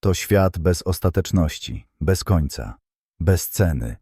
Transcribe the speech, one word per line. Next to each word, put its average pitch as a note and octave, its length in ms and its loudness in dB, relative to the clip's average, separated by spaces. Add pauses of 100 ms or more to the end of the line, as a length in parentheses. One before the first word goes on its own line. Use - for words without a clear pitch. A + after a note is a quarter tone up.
To F#2+ 140 0
świat F#2+ 440 2
bez E2+ 240 2
ostateczności, F2 1040 -2 (140)
bez F2+ 240 0
końca, C#2 500 0 (460)
bez F2 280 2
ceny. B1 540 -2